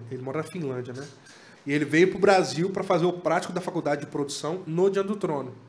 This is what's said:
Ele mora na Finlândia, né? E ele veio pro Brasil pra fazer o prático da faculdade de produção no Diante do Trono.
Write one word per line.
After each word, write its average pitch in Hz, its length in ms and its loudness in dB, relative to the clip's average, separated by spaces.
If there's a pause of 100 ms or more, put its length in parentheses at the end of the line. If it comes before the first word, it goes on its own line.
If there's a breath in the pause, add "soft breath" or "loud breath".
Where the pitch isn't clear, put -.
(120)
Ele 127 100 -8
mora 131 180 -6
na 160 40 -4
Finlândia, 131 500 -6
né? 135 120 -10 (600 loud breath)
E 143 80 0
ele 147 120 2
veio 160 240 6
pro 185 100 -6
Brasil 180 500 4
pra 190 140 -2
fazer 180 220 2
o 175 80 2
prático 175 380 0
da 175 100 -2
faculdade 151 400 -2
de 147 60 -10
produção 151 580 -4
no 170 240 2
Diante 196 180 0
do 208 80 -2
Trono. 143 380 -4 (160)